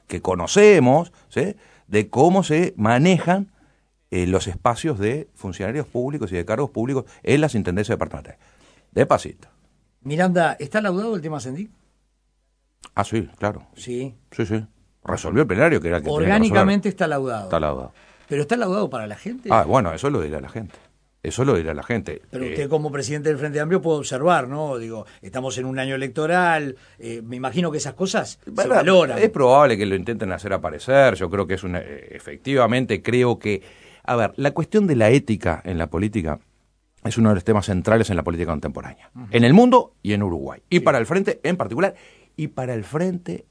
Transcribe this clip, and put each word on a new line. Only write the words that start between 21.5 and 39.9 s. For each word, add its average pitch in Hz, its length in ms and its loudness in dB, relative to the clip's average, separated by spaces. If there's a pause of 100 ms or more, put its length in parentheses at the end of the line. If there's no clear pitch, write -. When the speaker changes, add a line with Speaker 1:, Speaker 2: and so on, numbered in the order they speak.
Speaker 1:
dirá 80 200 -2
la 71 80 -10
gente. 90 480 -8
Speaker 2:
Pero 131 140 -10
Speaker 1:
Eh, 120 60 -8
Speaker 2:
usted 139 180 -6
como 151 220 -2
presidente 143 380 -6
del 147 100 0
Frente 147 220 -6
Amplio 160 220 0
puede 156 160 0
observar, 139 500 0
¿no? 143 300 -6
Digo, 113 260 -10 (160)
estamos 127 380 -8
en 127 80 -6
un 131 120 -6
año 135 160 -4
electoral, 156 840 -2 (220)
eh, 117 240 -12
me 120 140 -12
imagino 131 340 -2
que 151 80 -6
esas 139 160 -8
cosas 185 500 -6
se - 60 -16
Speaker 1:
Bueno, 254 240 0
Speaker 2:
valoran. 160 440 4
Speaker 1:
es 214 120 4
probable 131 460 6
que 101 80 0
lo 98 120 0
intenten 98 360 -4
hacer 95 200 -6
aparecer, 95 640 2
yo 92 120 -4
creo 98 180 0
que 92 80 -2
es 90 100 -6
una, 90 160 -4
eh, - 320 -16
efectivamente 117 880 0
creo 123 360 2
que, 104 240 -4 (420)
a 123 120 -2
ver, 107 200 0
la 143 160 0
cuestión 202 340 0
de 156 100 2
la 110 140 6
ética 104 540 2
en 87 140 -6
la 80 100 -2
política 87 500 -4 (680)
es 113 140 -4
uno 110 120 6
de 104 60 6
los 90 80 -4
temas 104 220 2
centrales 101 440 2
en 90 60 0
la 80 80 -2
política 85 260 -4
contemporánea, - 640 -10
Speaker 2:
Ujú. 123 160 -18
Speaker 1:
en 117 140 6
el 131 100 8
mundo 247 480 8